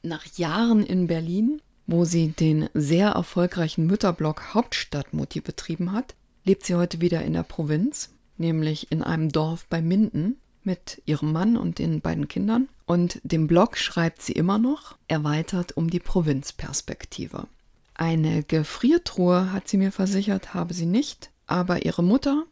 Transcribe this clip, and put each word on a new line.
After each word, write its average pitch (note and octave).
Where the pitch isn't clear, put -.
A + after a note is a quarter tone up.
Nach D#3+
Jahren G#3
in F3+
Berlin, F3
wo E3+
sie E3
den D#3
sehr E3
erfolgreichen E3+
Mütterblog F#3+
Hauptstadtmutti -
betrieben F3
hat, A#3+
lebt F#3+
sie F3
heute F3
wieder E3+
in D#3+
der E3
Provinz, D#3+
nämlich D#3+
in D#3
einem D#3+
Dorf D#3+
bei E3
Minden F#3+
mit -
ihrem D3+
Mann G3
und E3
den D#3
beiden E3
Kindern. A3
Und F3
den D#3+
Blog F3
schreibt -
sie -
immer F#3
noch, B3+
erweitert D#3
um E3
die F3
Provinzperspektive. -
Eine D#3+
Gefriertruhe, F#3
hat F#3+
sie G3
mir F#3+
versichert, G3
habe E3+
sie E3+
nicht, A3
aber F3+
ihre F3
Mutter C#4